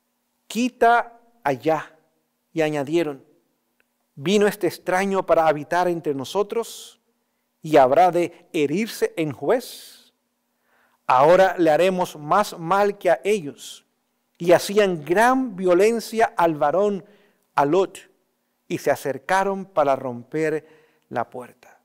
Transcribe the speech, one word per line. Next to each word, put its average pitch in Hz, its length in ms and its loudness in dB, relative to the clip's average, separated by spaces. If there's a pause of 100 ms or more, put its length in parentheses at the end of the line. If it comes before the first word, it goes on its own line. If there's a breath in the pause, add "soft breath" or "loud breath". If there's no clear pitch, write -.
(460)
'Quita 233 720 0 (220)
allá.' 143 540 -2 (560)
Y 160 100 -2
añadieron, 151 640 -4 (880)
'¿Vino 202 320 2
este 185 220 -2
extraño 185 580 -4
para 160 220 2
habitar 170 400 -2
entre 165 260 -4
nosotros? 202 840 -8 (600)
¿Y 156 160 0
habrá 143 360 6
de - 400 -4
herirse 156 640 -4
en 151 160 -4
juez? - 800 -6 (920)
Ahora 175 520 4
le 160 120 2
haremos 175 460 0
más 165 400 -2
mal 196 400 0
que 185 140 -2
a 160 140 2
ellos.' 190 600 -6 (540)
Y 170 140 2
hacían 185 520 2
gran 233 500 2
violencia 208 800 0
al 170 200 0
varón, 180 480 0 (500 soft breath)
a 147 100 2
Lot, 175 460 -2 (560)
y 170 120 -6
se - 120 -4
acercaron 185 720 -4
para 143 320 0
romper 147 680 -6 (420 soft breath)
la 123 200 -6
puerta". - 560 -20